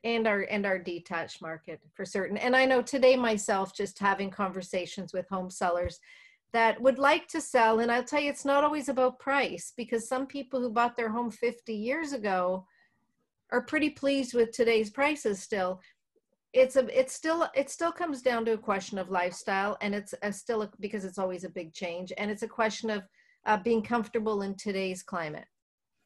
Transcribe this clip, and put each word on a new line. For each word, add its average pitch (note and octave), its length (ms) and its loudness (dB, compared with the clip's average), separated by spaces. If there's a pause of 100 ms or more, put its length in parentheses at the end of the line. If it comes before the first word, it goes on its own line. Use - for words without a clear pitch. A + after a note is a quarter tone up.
and A#3 200 0
our, G3+ 180 2
and G3+ 220 -2
our F#3+ 140 0
detached E3+ 640 -8
market D#3+ 400 -12 (120)
for G3 120 -10
certain. F#3+ 320 -4
And B3 180 2
I C4 100 6
know C4 160 4
today B3+ 360 4
myself, G#3+ 580 0
just G3 240 -6
having G3 320 0
conversations F#3 800 -6
with F3+ 160 -4
home F#3 220 -4
sellers F3 500 -2 (540)
that A3+ 280 4
would C4 160 6
like D4 300 4
to E4 140 -4
sell. A3+ 400 4
And A#3 100 2
I'll B3 140 2
tell D4 160 0
you, C#4+ 80 0
it's C#4+ 160 -6
not C#4 180 6
always D4 240 0
about B3+ 320 2
price, C4 560 0
because A3+ 320 -4
some C4 200 -2
people C4+ 340 -6
who B3 100 -2
bought A#3+ 240 2
their A#3 140 0
home A#3 200 -2
fifty A#3 460 -4
years C#4 380 -2
ago F#3 520 0 (840)
are A#3+ 100 2
pretty D4+ 280 0
pleased C#4 440 0
with A#3 180 2
today's A3+ 380 2
prices C#4 540 0
still. F#3 380 -2 (720)
It's B3+ 240 6
a, B3 100 6 (100)
it's C4 160 4
still, E4 400 0
it C#4 160 0
still E4+ 220 -2
comes D#4+ 300 -4
down A#3 240 0
to A3+ 80 2
a G#3+ 40 0
question G3 400 -4
of F#3 140 -6
lifestyle, F#3+ 720 -2
and G3+ 120 -2
it's G#3 300 -8
a, G#3 80 -2
still G#3+ 300 -4
a, G#3 180 -6
because G3+ 240 -6
it's F#3 160 -8
always F#3 240 -4
a F3+ 60 -8
big E3 240 -10
change. F3+ 440 -8
And G#3 140 -4
it's G#3 120 -8
a A3+ 40 -4
question A3 420 -2
of, G#3 140 -2 (420)
uh, G#3+ 120 4
being A3+ 260 2
comfortable A3 580 -2
in G3 140 -4
today's F#3+ 480 -4
climate D#3 420 -8 (600)